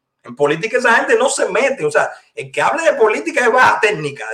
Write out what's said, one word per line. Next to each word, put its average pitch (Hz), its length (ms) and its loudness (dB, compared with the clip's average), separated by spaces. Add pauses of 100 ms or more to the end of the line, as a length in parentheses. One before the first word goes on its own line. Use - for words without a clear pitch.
(240)
En 120 100 -16
política 165 440 0
esa 240 180 2
gente 277 180 0
no 247 140 4
se 277 200 -2
mete. 214 360 -2
O 151 80 0
sea, 156 180 0 (240)
el 139 160 -12
que 143 100 -6
hable 294 220 0
de - 120 2
política 247 500 0
es 226 80 2
baja 254 260 4
técnica. 151 560 -4